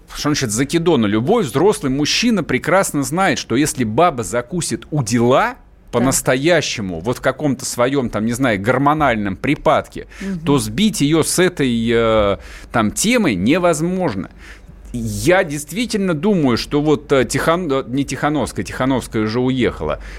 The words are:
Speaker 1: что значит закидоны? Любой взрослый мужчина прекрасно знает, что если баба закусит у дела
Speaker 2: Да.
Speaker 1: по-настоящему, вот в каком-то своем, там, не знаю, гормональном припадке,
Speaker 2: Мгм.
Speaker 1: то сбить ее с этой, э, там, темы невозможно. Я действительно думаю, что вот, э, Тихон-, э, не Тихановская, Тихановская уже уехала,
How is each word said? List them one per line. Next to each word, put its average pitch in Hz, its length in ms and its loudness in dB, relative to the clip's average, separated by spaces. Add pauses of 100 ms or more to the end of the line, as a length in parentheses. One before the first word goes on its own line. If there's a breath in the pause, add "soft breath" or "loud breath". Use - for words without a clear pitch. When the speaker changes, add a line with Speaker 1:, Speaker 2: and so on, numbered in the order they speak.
(140)
Speaker 1:
что - 140 -4
значит 139 240 0
закидоны? 143 540 2
Любой 131 360 2
взрослый 147 480 0
мужчина 151 540 0
прекрасно 151 580 0
знает, 156 360 0
что - 180 -2
если 143 260 0
баба 123 400 2
закусит 120 680 -4
у 147 100 0
дела 131 540 2 (360)
Speaker 2:
Да. 123 60 2
Speaker 1:
по-настоящему, 131 1000 0
вот 117 180 -2
в - 20 -16
каком-то 131 440 -2
своем, 127 460 0
там, 107 140 -4
не 117 80 0
знаю, 117 300 0
гормональном 123 760 2
припадке, 135 680 -2 (140)
Speaker 2:
Мгм. 190 260 -6
Speaker 1:
то 139 120 4
сбить 120 420 0
ее 147 240 2
с - 160 -2
этой, 127 520 0
э, 110 440 4 (340 loud breath)
там, 110 220 2
темы 202 420 0
невозможно. 165 960 0 (640 loud breath)
Я 117 500 0
действительно 185 720 -4
думаю, 151 440 2
что - 220 -2
вот, 151 300 0
э, 131 140 4
Тихон-, 165 480 0
э, 135 160 0
не 135 160 -2
Тихановская, 139 600 -2
Тихановская 127 600 -2
уже 110 160 -2
уехала, 104 580 0 (200 loud breath)